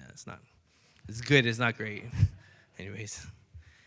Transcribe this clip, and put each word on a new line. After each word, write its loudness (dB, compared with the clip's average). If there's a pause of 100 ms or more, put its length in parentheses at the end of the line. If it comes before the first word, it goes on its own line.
it's -18
not, -16 (680)
it's -10
good, 6
it's 0
not 2
great. -8 (380)
<laughs> -20
Anyways. -12 (580)